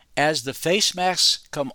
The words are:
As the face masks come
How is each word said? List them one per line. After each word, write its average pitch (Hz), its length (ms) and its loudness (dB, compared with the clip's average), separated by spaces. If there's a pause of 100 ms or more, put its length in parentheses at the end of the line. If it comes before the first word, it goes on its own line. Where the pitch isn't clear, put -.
(180)
As 147 260 2
the 131 100 -6
face 175 400 0
masks 180 580 0
come 139 240 -4